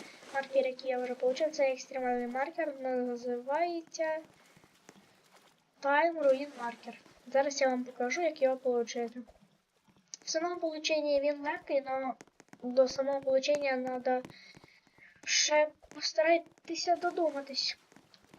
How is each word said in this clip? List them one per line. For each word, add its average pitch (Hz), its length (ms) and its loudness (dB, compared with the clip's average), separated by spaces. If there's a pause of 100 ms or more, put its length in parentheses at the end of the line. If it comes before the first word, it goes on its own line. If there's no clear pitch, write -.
(340)
маркер, 269 340 0
який 254 220 -6
я 254 100 -2
вже 247 160 -4
получив. 262 360 0
Це 277 200 2
екстремальний 247 560 -4
маркер, 277 540 -4
називається 262 1400 -2 (1600)
Time 302 420 4
Ruin 269 240 4 (160)
Marker. 233 300 -10 (340)
Зараз 277 340 0
я 262 60 6
вам 254 160 0
покажу, 247 380 -2
як 320 200 0
його 262 160 4
получити. 240 640 -2 (1000)
В - 60 -8
самому 339 300 -2
полученні 302 600 0
він 285 220 0
легкий, 302 400 -2
но 262 320 -4 (500)
до 254 240 4
самого 269 340 -2
получення 269 540 2
надо 254 460 -2 (1040)
ще 302 440 4 (260)
постарайтеся 330 1000 0
додуматись. 294 840 -2 (600)